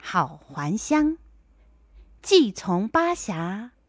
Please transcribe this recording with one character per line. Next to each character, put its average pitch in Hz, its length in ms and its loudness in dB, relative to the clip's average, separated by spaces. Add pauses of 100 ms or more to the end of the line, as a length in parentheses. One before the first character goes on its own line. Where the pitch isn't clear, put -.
好 156 360 -2
还 147 400 -6
乡。 302 400 2 (1040)
既 320 280 6
从 185 380 -2
巴 339 260 0
峡 190 560 -8 (180)